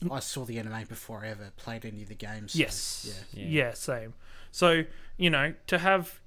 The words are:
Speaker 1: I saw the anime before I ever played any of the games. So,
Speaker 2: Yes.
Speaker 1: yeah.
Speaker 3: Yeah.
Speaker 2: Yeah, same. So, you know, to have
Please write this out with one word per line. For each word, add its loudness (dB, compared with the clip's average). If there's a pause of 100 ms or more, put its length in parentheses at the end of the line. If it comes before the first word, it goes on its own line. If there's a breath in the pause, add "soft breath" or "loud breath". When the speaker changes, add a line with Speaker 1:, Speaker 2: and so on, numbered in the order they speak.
(120)
Speaker 1:
I -2
saw -4
the -4
anime -6
before -10
I -6
ever -10
played -8
any -8
of -10
the -10
games. -8
So, 4
Speaker 2:
Yes. -2 (100)
Speaker 1:
yeah. -10
Speaker 3:
Yeah. -4 (180)
Speaker 2:
Yeah, -2
same. -4 (380 soft breath)
So, 8 (340 soft breath)
you 6
know, 4 (140)
to 4
have 4